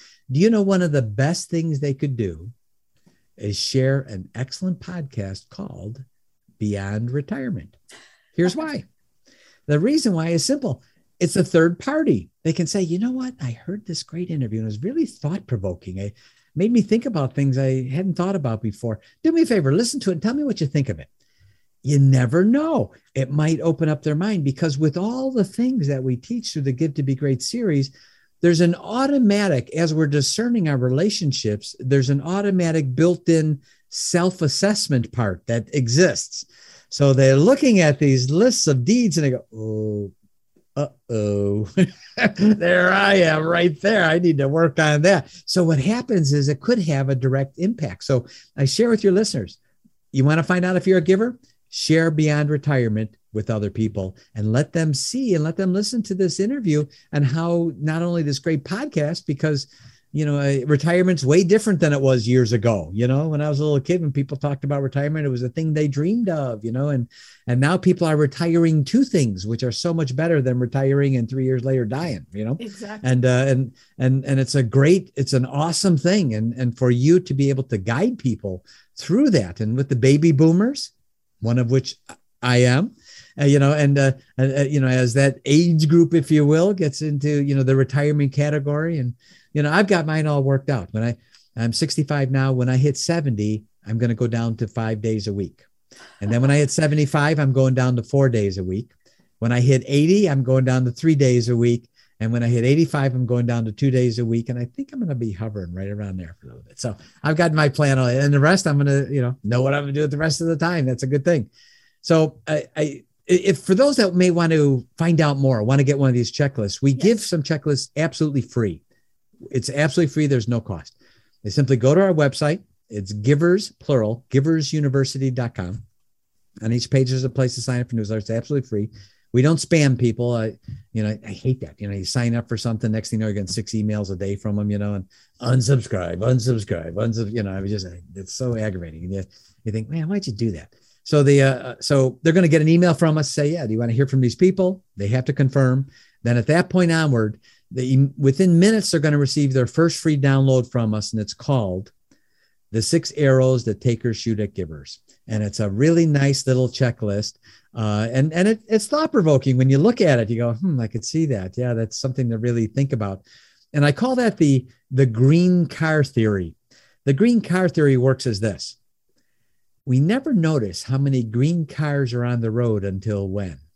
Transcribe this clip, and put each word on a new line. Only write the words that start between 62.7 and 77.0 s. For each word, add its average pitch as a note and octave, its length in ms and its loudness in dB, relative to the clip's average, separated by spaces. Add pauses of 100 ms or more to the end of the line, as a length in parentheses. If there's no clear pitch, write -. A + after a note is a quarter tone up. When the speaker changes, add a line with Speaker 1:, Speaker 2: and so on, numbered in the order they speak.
Speaker 1:
You A#2 140 0
know, C#3+ 200 0
when D3+ 140 -2
I D3+ 80 -2
was C#3 100 -2
a D3+ 60 0
little D3 160 2
kid, F3 180 -2
when D3 140 -2
people C#3 240 -4
talked C#3+ 260 -4
about C#3+ 180 -2
retirement, C#3+ 440 -2
it C#3 40 -2
was B2 140 -4
a B2 60 -4
thing D#3+ 240 -4
they D3+ 160 0
dreamed F#3+ 400 -2
of, C3 340 -4
you A#2 80 -4
know, C3 160 -2
and, B2+ 220 -2 (360)
and B2 140 0
now D3 160 2
people F3+ 320 2
are D#3 80 2
retiring D#3+ 720 2
to B3+ 180 2
things A2 420 0
which A2+ 180 -4
are A#2+ 100 -2
so E3+ 200 -4
much C#3+ 220 -2
better D#3+ 260 2
than B2 160 0
retiring C3+ 600 0
and A#2 120 -2
three C3 140 -4
years B2+ 220 0
later C3 180 0
dying, B2 480 -6
you G#2 140 -6
know? B2 120 -4
Speaker 2:
Exactly. G#3 540 -8
Speaker 1:
And, B2+ 140 2
uh, B2+ 240 2
and, B2+ 260 -2 (220)
and, C3 260 0
and C3+ 160 0
it's C3+ 160 -2
a C3+ 80 2
great, D3 540 2
it's C#3 160 -2
an C3 120 2
awesome E3 520 0
thing. E3+ 380 0
And, A2+ 180 -2
and B2 240 -4
for B2+ 120 2
you C3+ 300 4